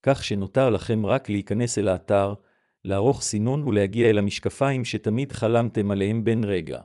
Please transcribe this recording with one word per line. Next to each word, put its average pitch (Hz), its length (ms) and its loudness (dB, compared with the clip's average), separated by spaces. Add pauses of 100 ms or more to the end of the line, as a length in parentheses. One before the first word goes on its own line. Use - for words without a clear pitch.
כך 135 200 0
שנותר 107 460 0
לכם 110 360 0
רק 123 240 -2
להיכנס 104 480 -2
אל 104 100 0
האתר, 98 460 0 (500)
לערוך 107 380 0
סינון 123 420 -2
ולהגיע 107 460 2
אל 104 80 4
המשקפיים 117 680 -2
שתמיד 113 460 -4
חלמתם 113 600 0
עליהם 104 320 0
בן 113 200 2
רגע. 85 420 -4